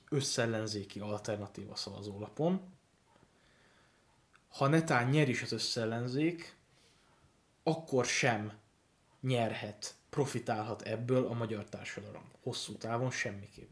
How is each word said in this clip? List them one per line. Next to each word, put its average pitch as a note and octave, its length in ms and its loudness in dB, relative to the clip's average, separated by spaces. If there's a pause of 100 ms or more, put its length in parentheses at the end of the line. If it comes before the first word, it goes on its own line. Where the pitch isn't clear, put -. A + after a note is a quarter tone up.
összellenzéki A2 920 0
alternatíva G2+ 760 -4
szavazólapon, G#2 840 -2 (1900)
ha - 180 2
netán D3 420 6
nyer C#3+ 200 6
is A#2 120 0
az A#2 100 -6
összellenzék, B2 1040 0 (1080)
akkor D#3+ 420 2
sem G#2+ 460 2 (720)
nyerhet, A2 720 0 (140)
profitálhat A#2 720 -2
ebből A#2+ 460 2
a A#2 60 -2
magyar A2 360 -2
társadalom. G2+ 540 -10 (200)
Hosszú A2+ 300 -4
távon A#2 380 0
semmiképp. - 600 -6